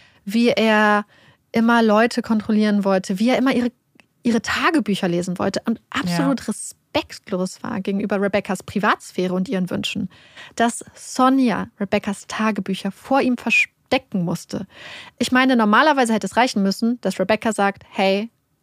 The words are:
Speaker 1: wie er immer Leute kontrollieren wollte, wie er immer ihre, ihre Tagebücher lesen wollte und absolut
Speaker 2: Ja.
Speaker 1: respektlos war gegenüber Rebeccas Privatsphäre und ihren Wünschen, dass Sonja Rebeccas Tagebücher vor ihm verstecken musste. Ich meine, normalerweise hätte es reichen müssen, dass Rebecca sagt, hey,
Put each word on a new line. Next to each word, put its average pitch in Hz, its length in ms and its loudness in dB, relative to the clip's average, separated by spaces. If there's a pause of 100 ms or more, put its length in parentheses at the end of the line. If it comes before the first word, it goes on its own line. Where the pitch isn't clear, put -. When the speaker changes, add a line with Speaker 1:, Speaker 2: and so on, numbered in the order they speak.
(240)
Speaker 1:
wie 226 260 0
er 214 540 4 (480)
immer 233 320 4
Leute 220 380 4
kontrollieren 214 640 0
wollte, 190 340 0
wie 220 100 2
er 254 80 4
immer 262 160 2
ihre, 240 180 0 (520)
ihre 233 180 2
Tagebücher 226 680 0
lesen 175 300 -2
wollte 196 260 -2
und 226 240 -4
absolut 269 500 -2
Speaker 2:
Ja. - 60 -16
Speaker 1:
respektlos - 1200 -8
war 220 180 -6
gegenüber 196 400 -2
Rebeccas 196 420 -2
Privatsphäre 185 720 -2
und 185 160 -2
ihren 185 200 -2
Wünschen, 202 400 -6 (460)
dass 233 380 0
Sonja 254 760 0 (140)
Rebeccas 202 460 -4
Tagebücher 202 640 -4
vor - 280 -2
ihm 254 160 2
verstecken - 880 -2
musste. 185 440 -6 (500)
Ich - 160 -2
meine, 262 240 4
normalerweise 233 560 4
hätte 202 140 -2
es - 100 -10
reichen 233 260 2
müssen, 226 380 -2
dass - 180 -4
Rebecca 214 320 0
sagt, 196 380 -2
hey, 202 400 0 (340)